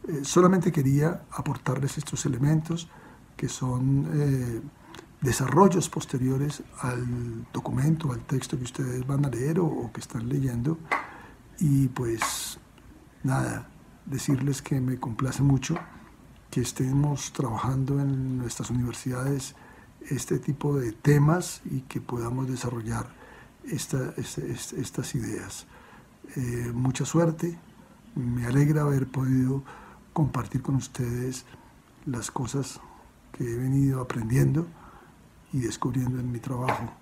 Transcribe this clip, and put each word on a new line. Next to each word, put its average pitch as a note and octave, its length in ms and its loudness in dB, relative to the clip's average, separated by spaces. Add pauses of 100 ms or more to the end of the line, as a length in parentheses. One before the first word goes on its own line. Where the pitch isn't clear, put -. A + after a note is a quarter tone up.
eh, D3+ 180 -4
solamente F3+ 480 6
quería C#3+ 600 4
aportarles C3+ 640 -2
estos - 260 -6
elementos D#3 640 2 (480)
que C3+ 120 -4
son, C3 640 0
eh, C3 480 0 (580)
desarrollos C#3 720 6
posteriores C3+ 720 -2 (180)
al A#2+ 720 -4
documento, D3 600 0
al A#2 80 -4
texto - 360 -2
que B2+ 80 -4
ustedes B2+ 420 -4
van C#3 200 2
a - 20 0
leer C3+ 320 0
o, E3+ 60 4
o C3 260 -4
que - 80 -10
están A#2 280 -6
leyendo. C3+ 500 0 (800)
Y C3+ 300 4
pues A#2 680 -4 (640)
nada, B2+ 460 0 (380)
decirles C3+ 560 0
que C#3 180 0
me B2+ 180 -2
complace B2+ 440 -2
mucho C#3 320 4 (760)
que A#2+ 120 0
estemos C#3 680 0
trabajando C3 680 0
en C3 380 0
nuestras A#2 320 -6
universidades B2+ 840 -2 (520)
este C#3+ 300 -2
tipo C#3+ 400 0
de A#2+ 140 -2
temas D3 720 4
y C3 160 -2
que - 180 -8
podamos B2 480 -4
desarrollar A#2 640 -4 (520)
esta, C#3 520 -2
esta, - 240 -6
esta, - 360 -6
estas - 380 -4
ideas. A2 520 -6 (680)
Eh, A#2+ 380 -2
mucha B2+ 300 0
suerte, E3 540 2 (560)
me A#2+ 320 -2
alegra D3 360 4
haber C#3 260 2
podido C3 560 2 (480)
compartir C3 500 0
con C#3 140 0
ustedes B2 680 -4 (600)
las A#2 240 -4
cosas C3 500 -4 (520)
que - 120 -4
he A#2 120 -4
venido C3 440 2
aprendiendo C3+ 640 2 (880)
y C3+ 80 0
descubriendo B2 600 -2
en B2 100 -4
mi A#2+ 100 -6
trabajo B2 600 -4